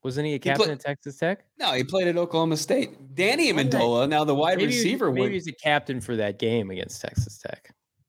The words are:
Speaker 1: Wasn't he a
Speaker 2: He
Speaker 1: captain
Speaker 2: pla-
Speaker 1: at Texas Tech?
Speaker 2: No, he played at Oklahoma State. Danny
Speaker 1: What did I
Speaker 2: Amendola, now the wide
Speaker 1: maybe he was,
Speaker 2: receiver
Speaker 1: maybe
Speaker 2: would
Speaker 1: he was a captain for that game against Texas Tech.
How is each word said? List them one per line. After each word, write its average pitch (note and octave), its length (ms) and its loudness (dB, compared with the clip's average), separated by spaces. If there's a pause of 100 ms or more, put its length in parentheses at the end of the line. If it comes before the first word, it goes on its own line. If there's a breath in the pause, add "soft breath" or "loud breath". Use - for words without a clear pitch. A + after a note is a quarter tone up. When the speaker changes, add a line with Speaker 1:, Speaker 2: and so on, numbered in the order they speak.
Speaker 1:
Wasn't C3+ 200 -4
he D3+ 80 -2
a - 40 -2
Speaker 2:
He - 20 -6
Speaker 1:
captain C3+ 280 2
Speaker 2:
pla- D#3 80 -4
Speaker 1:
at C3+ 60 -12
Texas C#3+ 380 -8
Tech? F3+ 260 -2 (140)
Speaker 2:
No, F3+ 140 -2
he B2+ 100 0
played F3+ 240 0
at E3+ 100 2
Oklahoma E3 400 0
State. - 600 -2
Danny A#3 360 2
Speaker 1:
What C#3+ 120 2
did C3+ 100 2
I - 60 2
Speaker 2:
Amendola, A#2+ 280 4
now D3+ 140 2
the D3 140 2
wide E3+ 220 2
Speaker 1:
maybe G#3 140 2
he B3 60 0
was, A3+ 60 0
Speaker 2:
receiver G#3 260 0
Speaker 1:
maybe B2+ 120 0
Speaker 2:
would G3+ 100 2
Speaker 1:
he G3 40 -4
was E3+ 120 -6
a D3+ 40 -10
captain D3 480 0
for A#2+ 160 -6
that G#2 220 -2
game A2+ 320 0
against - 300 -10
Texas - 380 -4
Tech. - 360 -14 (340)